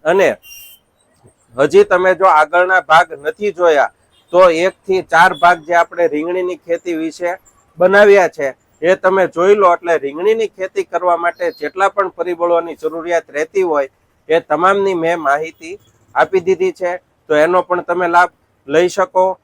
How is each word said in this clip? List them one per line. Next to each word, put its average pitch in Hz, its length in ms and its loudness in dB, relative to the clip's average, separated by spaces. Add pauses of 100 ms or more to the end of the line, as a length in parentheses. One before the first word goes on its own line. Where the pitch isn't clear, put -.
અને 170 260 2 (1300)
હજી 151 300 4
તમે 185 340 0
જો 190 80 2
આગળના 175 640 2
ભાગ 165 180 4 (140)
નથી 175 380 -6
જોયા 151 320 2 (420)
તો 180 160 6 (160)
એક 190 100 -4 (100)
થી 185 280 -4
ચાર 175 180 4 (100)
ભાગ 175 160 4 (100)
જે 175 120 -2
આપણે 170 340 -2
રીંગણીની 175 520 -6
ખેતી 170 360 -6
વિશે 170 300 -8 (460)
બનાવ્યા 196 600 4
છે 143 100 -6 (340)
એ 175 140 2
તમે 185 280 0 (120)
જોઈ 190 200 4
લો. 190 180 4
એટલે 170 200 -2 (120)
રીંગણીની 196 520 -2
ખેતી 190 340 -8
કરવા 175 260 0
માટે 170 420 -4
જેટલા 190 360 -2
પણ 190 220 -4
પરિબળોની 170 640 -4
જરૂરિયાત 165 460 -6 (100)
રહેતી 175 340 -2
હોય 139 180 -2 (400)
એ 160 100 2 (100)
તમામની 190 540 0
મેં 170 160 -2
માહિતી 160 600 -6 (360)
આપી 165 320 0
દીધી 185 320 -2
છે, 175 120 -6 (360)
તો 156 80 -2
એનો 170 280 2
પણ 175 200 -4
તમે 175 240 -4
લાભ 175 240 2 (360)
લઈ 165 220 2
શકો. 185 360 -2 (180)